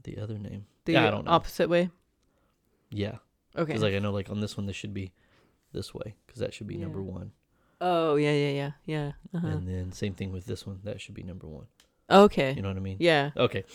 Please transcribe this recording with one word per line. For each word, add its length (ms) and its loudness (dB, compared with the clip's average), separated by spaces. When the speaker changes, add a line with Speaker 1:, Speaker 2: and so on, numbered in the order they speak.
Speaker 1:
The 160 -10
other 200 -6
name. 280 -10
Speaker 2:
The 100 0
Speaker 1:
Yeah, 140 6
I 20 4
don't 140 -2
know. 60 -4
Speaker 2:
opposite 380 2
way? 220 4
Speaker 1:
Yeah. 280 -4
Speaker 2:
Okay. 180 -2
Speaker 1:
'Cause, 80 0
like, 120 2
I 60 0
know, 120 -2
like, 180 -4
on 100 -4
this 160 -4
one, 100 -4
this 100 -6
should 180 -10
be 180 -8
this 220 -8
way, 200 -10
'cause 120 -18
that 160 -4
should 120 -12
be 80 -8
Speaker 2:
Yeah. 80 -6
Speaker 1:
number 200 -8
one. 300 -10
Speaker 2:
Oh, 360 2
yeah, 160 4
yeah, 180 2
yeah, 220 -4
yeah. 260 -4
Uh-huh. 140 -2
Speaker 1:
And 220 -2
then 240 -4
same 220 -4
thing 180 -6
with 140 -10
this 200 -8
one. 160 -10
That 180 -10
should 140 -14
be 80 -12
number 240 -12
one. 220 -14
Speaker 2:
Okay. 440 8
Speaker 1:
You 80 -4
know 60 -2
what 100 -2
I 20 -4
mean? 200 -4
Speaker 2:
Yeah. 360 4
Speaker 1:
Okay. 280 2